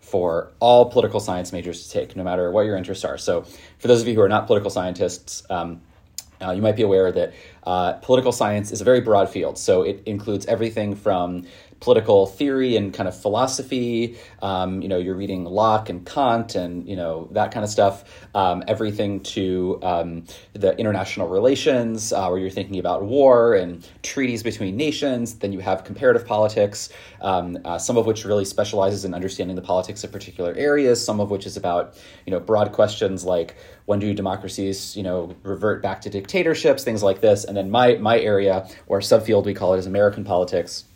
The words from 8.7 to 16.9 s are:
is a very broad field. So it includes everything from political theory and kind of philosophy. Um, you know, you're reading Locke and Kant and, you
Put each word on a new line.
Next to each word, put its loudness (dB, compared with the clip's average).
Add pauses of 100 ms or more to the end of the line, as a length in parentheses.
is -8
a -8
very 6
broad 4
field. -6
So 4
it -4
includes -6
everything -2
from -2 (340)
political 6
theory 0
and -2
kind -4
of -10
philosophy. -2 (240)
Um, -4
you -8
know, -2
you're -2
reading -6
Locke 0
and -10
Kant -2
and, -6
you -8